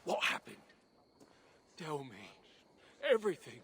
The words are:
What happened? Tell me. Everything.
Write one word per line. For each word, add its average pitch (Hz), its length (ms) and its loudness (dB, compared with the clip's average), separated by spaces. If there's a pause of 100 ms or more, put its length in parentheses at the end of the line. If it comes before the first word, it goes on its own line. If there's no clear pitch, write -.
What - 200 0
happened? - 320 0 (1200)
Tell 156 260 -4
me. 104 260 -14 (800)
Everything. 208 540 2